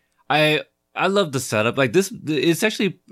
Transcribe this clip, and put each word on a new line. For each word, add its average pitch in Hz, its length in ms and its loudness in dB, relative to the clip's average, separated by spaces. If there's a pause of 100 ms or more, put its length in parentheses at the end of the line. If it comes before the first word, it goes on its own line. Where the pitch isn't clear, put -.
(300)
I, 151 320 2 (320)
I 151 120 -2
love 196 240 0
the 135 80 -4
setup. 110 400 0
Like 135 140 2
this, 196 200 2 (140)
it's 156 380 0
actually, 214 340 -2 (140)